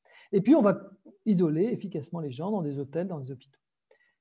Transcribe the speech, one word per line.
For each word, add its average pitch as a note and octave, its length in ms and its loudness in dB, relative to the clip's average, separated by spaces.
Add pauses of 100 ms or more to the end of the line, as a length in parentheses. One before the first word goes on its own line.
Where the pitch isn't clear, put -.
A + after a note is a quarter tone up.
(320)
Et G3 100 4
puis, C4 120 4
on D#4 80 8
va G3 180 4 (460)
isoler F3 380 2
efficacement F3+ 560 -6
les D3 120 -8
gens D#3+ 200 -8
dans G3+ 100 -4
des C#3+ 160 -6
hôtels, C#3+ 300 -6
dans E3+ 120 -8
des C3+ 120 -12
hôpitaux. - 280 -18 (600)